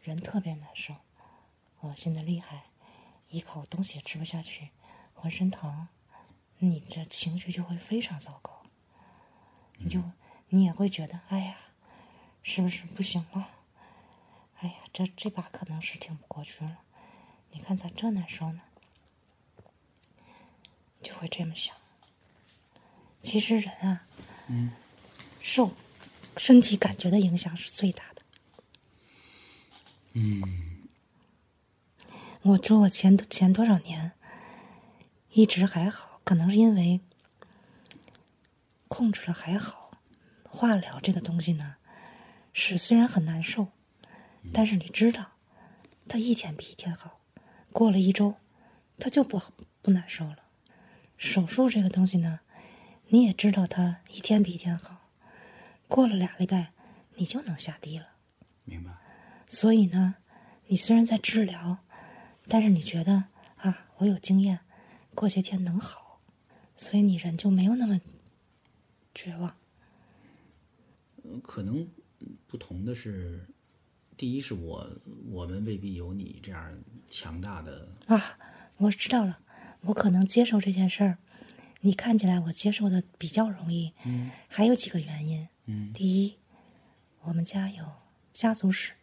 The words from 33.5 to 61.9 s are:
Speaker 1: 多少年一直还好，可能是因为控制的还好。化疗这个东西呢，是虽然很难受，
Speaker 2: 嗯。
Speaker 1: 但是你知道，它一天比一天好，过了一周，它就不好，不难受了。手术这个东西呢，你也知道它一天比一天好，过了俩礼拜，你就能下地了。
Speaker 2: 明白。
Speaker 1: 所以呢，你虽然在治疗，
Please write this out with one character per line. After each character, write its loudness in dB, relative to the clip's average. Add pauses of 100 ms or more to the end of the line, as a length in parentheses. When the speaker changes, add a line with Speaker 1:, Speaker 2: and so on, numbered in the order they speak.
Speaker 1:
多 4
少 6
年 -6 (1160)
一 8
直 2
还 0
好， -12
可 4
能 4
是 4
因 8
为 4 (1900)
控 0
制 -6
的 -4
还 -4
好。 -8 (760)
化 2
疗 -2
这 0
个 0
东 -4
西 0
呢， -4 (760)
是 -2
虽 4
然 6
很 0
难 -4
受， -4 (760)
Speaker 2:
嗯。 -16
Speaker 1:
但 4
是 0
你 -2
知 4
道， -10 (720)
它 -4
一 0
天 -6
比 -16
一 -20
天 -8
好， -16 (500)
过 4
了 4
一 4
周， 2 (640)
它 -8
就 2
不 -2
好， -10 (280)
不 4
难 2
受 -8
了。 -12 (760)
手 0
术 2
这 2
个 2
东 2
西 2
呢， -2 (680)
你 8
也 4
知 2
道 2
它 -2
一 -16
天 4
比 0
一 -12
天 -4
好， -18 (800)
过 4
了 0
俩 0
礼 2
拜， -2 (420)
你 -4
就 -6
能 -8
下 -8
地 -12
了。 -16 (560)
Speaker 2:
明 -14
白。 -14 (560)
Speaker 1:
所 4
以 8
呢， 2 (500)
你 2
虽 4
然 6
在 0
治 0
疗， -6 (680)